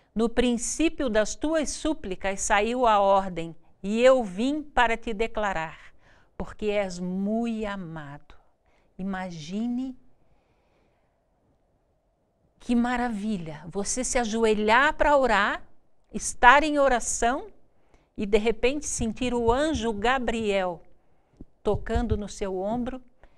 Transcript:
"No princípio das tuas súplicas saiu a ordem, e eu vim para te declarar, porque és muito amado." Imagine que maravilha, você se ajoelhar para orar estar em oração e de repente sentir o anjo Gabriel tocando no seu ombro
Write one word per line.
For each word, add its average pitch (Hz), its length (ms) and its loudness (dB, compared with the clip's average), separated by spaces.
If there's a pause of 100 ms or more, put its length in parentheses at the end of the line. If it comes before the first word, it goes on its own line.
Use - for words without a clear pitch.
(140)
"No 226 140 2
princípio 247 800 0
das 214 260 0
tuas 302 360 -2
súplicas 196 720 -6
saiu 226 460 2
a 214 140 6
ordem, 190 560 0 (260)
e 214 180 -2
eu 254 220 6
vim 233 400 -2
para 233 340 0
te 226 160 -6
declarar, 190 800 -6 (440)
porque - 300 -8
és 196 340 -2
muito 214 640 -4
amado." 160 720 -12 (600)
Imagine 190 1000 -8 (2500)
que 240 140 -2
maravilha, 220 920 -2
você 202 380 -4
se - 140 -2
ajoelhar 226 760 2
para 302 220 4
orar 247 460 2 (520)
estar 254 480 8
em 294 160 0
oração 269 680 0 (680)
e 208 80 -4
de 202 140 4
repente 240 480 0
sentir 247 480 -4
o 233 180 2
anjo 254 400 0
Gabriel 214 880 -2 (800)
tocando 220 540 0
no 202 120 -6
seu 190 300 -6
ombro 247 440 -6 (340)